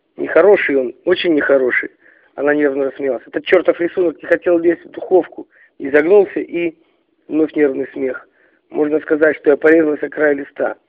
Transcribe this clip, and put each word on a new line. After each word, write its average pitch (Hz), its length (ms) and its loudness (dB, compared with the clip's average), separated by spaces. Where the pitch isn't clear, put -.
Нехороший 156 600 2
он, 127 180 -2
очень 180 300 0
нехороший». 135 560 0
Она 147 200 -2
нервно 139 320 -2
рассмеялась. 135 400 -6
«Этот 151 180 -8
чёртов 175 360 -2
рисунок 170 420 -2
не - 60 -18
хотел 170 300 0
лезть 165 260 -2
в - 60 -20
духовку». - 580 -2
Изогнулся 156 640 2
и... 170 360 -6
Вновь 151 260 -2
нервный 139 380 0
смех. 135 360 -8
Можно 151 300 0
сказать, 151 360 2
что - 140 0
я 143 60 4
порезалась 156 460 2
о 147 60 -8
край 147 260 0
листа. 139 420 -8